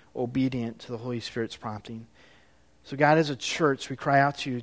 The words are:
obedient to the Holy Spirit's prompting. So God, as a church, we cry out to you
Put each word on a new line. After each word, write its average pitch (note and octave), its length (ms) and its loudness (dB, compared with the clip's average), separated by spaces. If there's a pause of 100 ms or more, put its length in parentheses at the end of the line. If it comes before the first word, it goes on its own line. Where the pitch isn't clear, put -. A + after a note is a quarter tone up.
(140)
obedient B2+ 680 -2
to - 120 -12
the A#2 60 -8
Holy B2 200 -6
Spirit's A2+ 380 -6
prompting. A2+ 500 -12 (800)
So C#3 120 -10
God, D3+ 220 6
as D3+ 120 2
a C3 60 -2
church, - 540 0
we C3 60 -6
cry C#3 240 4
out C#3+ 180 2
to C#3 140 -6
you A#2+ 100 -4